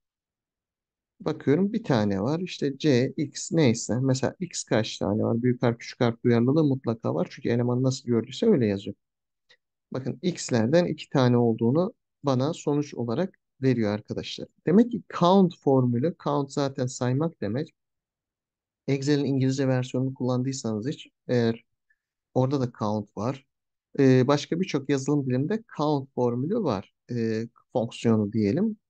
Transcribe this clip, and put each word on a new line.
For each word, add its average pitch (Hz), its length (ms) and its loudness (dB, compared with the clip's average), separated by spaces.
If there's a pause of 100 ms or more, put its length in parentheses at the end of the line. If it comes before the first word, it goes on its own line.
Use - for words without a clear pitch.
(1200)
Bakıyorum 160 540 0
bir 226 100 -2
tane 104 380 2
var. 147 180 -2
İşte 143 380 -6
C, 135 400 2
X - 340 -6
neyse. 127 500 2
Mesela 131 380 0
X - 240 -8
kaç - 340 -2
tane 107 260 -2
var? 117 200 0
Büyük 123 200 0
harf, 117 140 2
küçük - 240 -8
harf 120 220 0
duyarlılığı 123 400 2
mutlaka 127 520 -2
var. 180 160 -4
Çünkü 127 180 -6
elemanı 123 340 0
nasıl 131 240 -2
gördüyse 117 380 -2
öyle 165 220 4
yazıyor. 101 280 -4 (1000)
Bakın 131 280 -8
X'lerden 165 640 0
iki 160 240 -6
tane 123 280 4
olduğunu 120 560 0 (300)
bana 139 300 0
sonuç 147 400 -4
olarak 120 460 -4 (220)
veriyor 117 320 2
arkadaşlar. - 540 -8 (200)
Demek 233 240 4
ki 202 120 -8 (160)
count 180 400 4
formülü, 131 640 2
count 143 300 -2
zaten 139 320 -2
saymak 131 560 -4
demek. 123 320 -6 (1120)
Excel'in 139 380 2
İngilizce 135 420 0
versiyonunu 131 460 0
kullandıysanız 127 720 -4
hiç, 160 200 -8 (200)
eğer 117 360 0 (720)
orada 131 280 0
da 123 180 -2
count 107 380 -4
var. 127 280 -6 (540)
Ee, 131 280 6
başka 147 340 0
birçok 143 280 -4
yazılım 143 380 0
diliminde 151 360 -2 (140)
count 147 380 0
formülü 131 480 -2
var. 104 300 -4 (180)
Ee, 113 360 -4 (260)
fonksiyonu 113 600 0
diyelim. 131 440 0 (120)